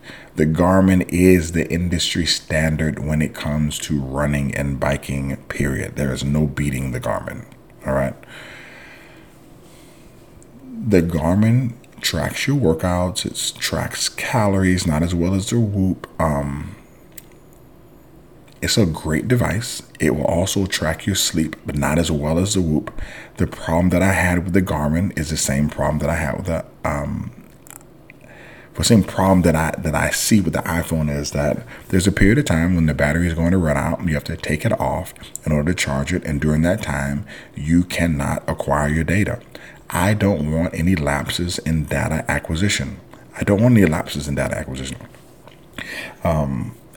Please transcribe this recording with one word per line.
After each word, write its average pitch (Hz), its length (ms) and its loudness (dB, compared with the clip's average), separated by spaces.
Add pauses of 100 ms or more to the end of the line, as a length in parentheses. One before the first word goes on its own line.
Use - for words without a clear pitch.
(360)
the 78 100 4
Garmin 92 640 4
is 85 440 6
the 80 180 0
industry 85 560 0
standard 78 720 0
when 76 240 0
it 73 100 -2
comes 76 460 -2
to 73 200 -2
running 69 540 -2
and 71 260 -2
biking, 69 560 -4 (120)
period. - 480 -4
There 69 180 -2
is - 100 -6
no 151 220 2
beating 67 460 -4
the 62 80 -6
Garmin, - 460 -6 (420)
all 135 60 -2
right? - 200 -2 (2750)
The 98 140 6
Garmin 104 720 2 (280)
tracks - 440 -2
your 143 120 0
workouts. 90 680 2
It - 340 -6
tracks - 480 -4
calories, 95 760 2
not 78 160 2
as 87 140 0
well 87 180 0
as 95 160 -2
the 120 100 2
Whoop. 98 480 0 (120)
Um, 73 560 -2 (1800)
it's - 180 0
a 110 80 6
great 80 420 -2
device. 120 540 0 (180)
It 65 160 2
will 73 100 -2
also 92 420 0
track - 400 -2
your 92 80 0
sleep, 82 400 0 (100)
but 71 100 -6
not 71 220 0
as 82 140 0
well 78 260 0
as 92 160 0
the 95 80 2
Whoop. 78 300 0 (460)
The 90 100 2
problem 87 420 0
that 87 140 4
I 98 100 4
had 90 300 2
with 90 100 -4
the 98 80 6
Garmin 80 560 0
is 73 120 -4
the 76 80 -4
same 71 320 0
problem 73 300 0
that 73 100 0
I 82 60 0
had 78 220 -2
with - 80 -8
the, 82 200 -2 (180)
um, 71 480 -4 (1400)
the - 80 -2
same 107 200 6
problem 95 400 4
that 82 120 6
I, 78 240 0
that 80 160 -2
I 78 160 0
see - 300 2
with 82 120 -2
the 73 60 -2
iPhone 80 520 -2
is 71 200 -4
that 71 340 -2 (240)
there's 95 160 2
a 98 60 6
period 98 260 4
of 147 80 2
time 85 300 2
when 82 100 4
the 76 80 2
battery 73 340 2
is 82 60 -2
going 82 180 2
to 95 60 4
run 76 200 2
out 80 220 -2
and 92 80 -4
you 78 60 0
have 73 120 -2
to 82 120 -6
take - 280 -4
it - 140 0
off 73 340 -4 (320)
in 76 60 0
order 76 220 2
to - 20 -2
charge 71 380 -2
it. - 100 -2
And 73 160 -4
during 76 220 2
that 85 220 2
time, 71 420 -4 (300)
you 82 280 2
cannot 78 640 -2
acquire 73 420 0
your 80 140 2
data. 85 380 0 (480)
I 92 240 2
don't 95 380 0
want 82 220 0
any 90 220 2
lapses 73 640 -2
in 78 260 -2
data 76 440 -2
acquisition. 78 680 -2 (360)
I - 80 -6
don't 101 180 4
want 123 140 6
any 101 120 8
lapses 76 400 -2
in 71 80 -4
data 69 220 -2
acquisition. 65 400 -8 (1300)
Um, 71 520 -2 (220)